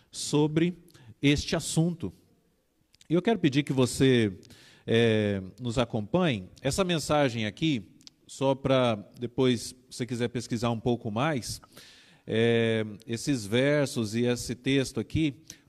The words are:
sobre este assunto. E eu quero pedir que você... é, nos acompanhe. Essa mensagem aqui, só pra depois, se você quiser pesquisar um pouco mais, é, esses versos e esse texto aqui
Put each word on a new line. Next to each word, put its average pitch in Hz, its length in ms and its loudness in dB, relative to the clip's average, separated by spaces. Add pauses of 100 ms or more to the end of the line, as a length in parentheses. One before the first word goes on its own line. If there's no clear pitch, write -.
sobre 156 680 0 (460)
este 143 340 2
assunto. 160 560 -2 (960)
E 151 60 -2
eu 175 80 4
quero 226 160 2
pedir 147 240 2
que 139 100 -4
você... 123 640 2 (520)
é, 107 560 2 (160)
nos 120 180 -6
acompanhe. 117 720 -2 (140)
Essa 160 200 0
mensagem 143 640 0
aqui, 117 380 -2 (420)
só 135 280 -2
pra 127 500 0 (160)
depois, 123 420 0
se - 140 -14 (140)
você - 160 -8
quiser 120 220 -4
pesquisar 117 420 -4
um 117 100 -2
pouco 120 300 -2
mais, 127 500 -4 (640)
é, 113 600 2 (220)
esses 117 360 -2
versos 123 720 0
e 120 120 0
esse 120 280 -2
texto 131 460 -2
aqui 147 340 -2 (360)